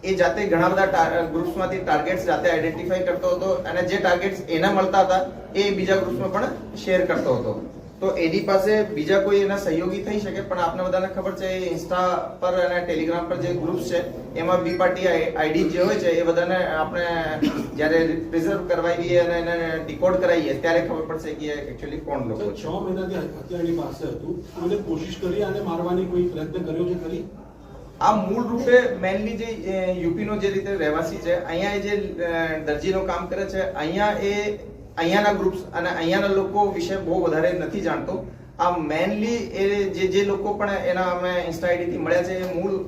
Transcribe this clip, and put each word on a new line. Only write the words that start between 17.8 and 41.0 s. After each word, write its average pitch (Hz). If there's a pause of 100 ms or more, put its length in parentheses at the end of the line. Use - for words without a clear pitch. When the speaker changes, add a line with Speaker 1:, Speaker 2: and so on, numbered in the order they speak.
Speaker 1:
રિઝર્વ 165
કરવાઈએ 170
અને 170
એને 165
ડીકોડ 180
કરાવીએ, 165
ત્યારે 170
ખબર 165
પડશે 156
કે 151
એ 143
actually 143
કોણ 131
લોકો 107
છે. -
Speaker 2:
છ -
મહિનાથી 185
હથિયાર 170
એની 170
પાસે 147
હતું, 156
કોઈને 180
કોશિશ 170
કરી 190
આને 196
મારવાની 175
કોઈ 180
પ્રયત્ન 156
કર્યો 160
છે 175
ખરી? 175 (800)
Speaker 1:
આ 214
મૂળ 208
રૂપે 240 (300)
mainly 202
જે, 220
એ, 190 (100)
યુ 165
પી 214
નો 208
જે 196
રીતે 190
રહેવાસી 160
છે, 170
અહીંયા 180
એ 202
જે, 196
અ, 165
દરજીનું 185
કામ 175
કરે 196
છે, 190
અહીંયા 185 (160)
એ 208 (400)
અહીંયાના 202
ગ્રુપ્સ 185 (160)
અને 170
અહીંયાના 170
લોકો 196
વિશે 180
બહુ 175
વધારે 160
નથી 180
જાણતો. 165 (340)
આ 180
mainly 180
એ 202
જે, 180
જે 196
લોકો 196
પણ 208
એના 180